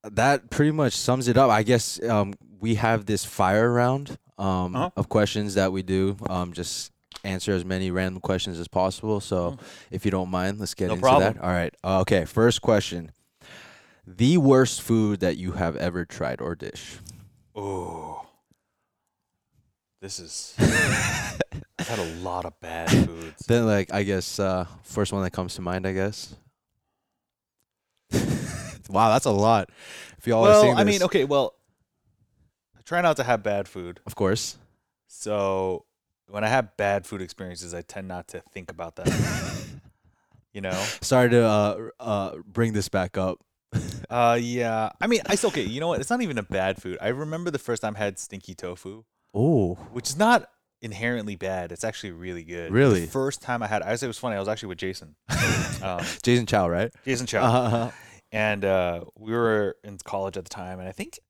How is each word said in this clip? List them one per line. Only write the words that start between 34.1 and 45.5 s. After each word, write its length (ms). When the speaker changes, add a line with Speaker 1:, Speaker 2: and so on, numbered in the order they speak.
Speaker 1:
course. 420
Speaker 2:
So 800
when 160
I 40
have 280
bad 300
food 160
experiences, 500
I 100
tend 260
not 200
to 120
think 300
about 260
that. 120
Speaker 1:
<laughs> 600
Speaker 2:
You 80
know? 120
Speaker 1:
Sorry 300
to, 160
uh, 320
uh, 460
bring 300
this 160
back 260
up. 220
<laughs> 60
Speaker 2:
Uh, 280
yeah. 520
I 60
mean, 240
it's 160
okay. 160